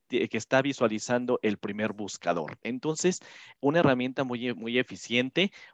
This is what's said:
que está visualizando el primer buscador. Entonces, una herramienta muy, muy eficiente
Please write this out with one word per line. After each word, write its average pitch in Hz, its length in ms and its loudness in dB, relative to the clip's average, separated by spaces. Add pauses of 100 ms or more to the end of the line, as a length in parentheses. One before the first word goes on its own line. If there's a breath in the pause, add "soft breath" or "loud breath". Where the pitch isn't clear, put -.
que 117 300 0
está 131 240 2
visualizando 123 800 0
el 104 160 0
primer 104 380 -4
buscador. 85 680 -4
Entonces, 156 580 -2 (400 loud breath)
una 147 180 2
herramienta 131 440 2
muy, 123 300 -4
muy 117 260 -2
eficiente 123 720 0 (240 loud breath)